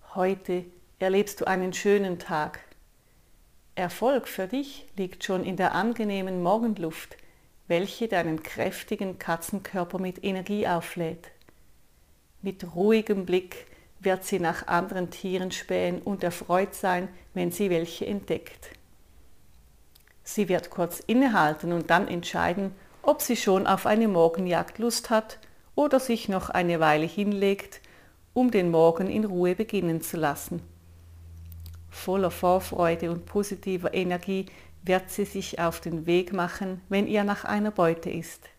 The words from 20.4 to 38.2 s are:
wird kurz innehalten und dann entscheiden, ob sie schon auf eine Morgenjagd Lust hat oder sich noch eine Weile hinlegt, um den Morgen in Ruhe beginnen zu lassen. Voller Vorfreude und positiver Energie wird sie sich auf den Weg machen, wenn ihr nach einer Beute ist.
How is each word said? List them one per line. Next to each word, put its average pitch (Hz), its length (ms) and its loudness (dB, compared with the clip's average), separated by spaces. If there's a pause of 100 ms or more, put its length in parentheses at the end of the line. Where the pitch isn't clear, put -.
wird 180 220 0
kurz 175 300 -4
innehalten 185 720 4
und 170 180 -2
dann 170 180 6
entscheiden, 175 640 -2 (300)
ob 302 180 4
sie 233 160 0
schon 196 300 4
auf 190 200 2
eine 220 220 4
Morgenjagd 170 680 4
Lust 226 320 -2
hat 220 280 0 (360)
oder 285 260 4
sich 233 280 -2
noch 185 220 -2
eine 175 300 2
Weile 151 260 6
hinlegt, 196 720 0 (520)
um 247 180 4
den 185 200 4
Morgen 165 380 6
in 214 160 0
Ruhe 180 300 2
beginnen 175 460 -2
zu - 160 -8
lassen. 156 460 -2 (1300)
Voller 185 400 0
Vorfreude 175 800 2
und 170 160 -4
positiver 190 680 -2
Energie 185 520 -2 (360)
wird 185 280 0
sie 202 140 -2
sich - 360 -8
auf 165 200 0
den 165 260 -6
Weg 175 260 2
machen, 185 560 -4
wenn 202 180 2
ihr 208 180 2
nach 202 200 -2
einer 208 260 0
Beute 165 400 2
ist. - 380 -10 (100)